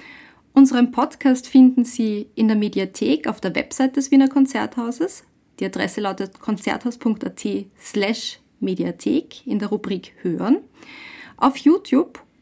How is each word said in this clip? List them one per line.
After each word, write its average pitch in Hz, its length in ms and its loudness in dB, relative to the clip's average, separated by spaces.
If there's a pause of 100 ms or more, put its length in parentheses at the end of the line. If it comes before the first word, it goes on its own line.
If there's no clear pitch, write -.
(520)
Unseren 247 400 6
Podcast 254 560 -2
finden 254 380 6
Sie 214 500 -4
in 220 140 2
der 214 80 2
Mediathek 214 720 -2
auf - 120 -6
der 175 160 -6
Website - 400 -2
des 269 160 -2
Wiener 269 160 6
Konzerthauses. 254 960 -2 (360)
Die 190 60 -4
Adresse 190 360 -6
lautet 190 400 -6
konzerthaus - 560 -6
punkt 220 260 -4
a 190 60 -6
t 196 380 -8 (120)
slash - 640 -6 (180)
mediathek 185 880 -4
in 208 120 -4
der 208 100 -8
Rubrik 208 520 -8
Hören. 185 360 -2 (800)
Auf 262 180 0
YouTube 320 680 0 (200)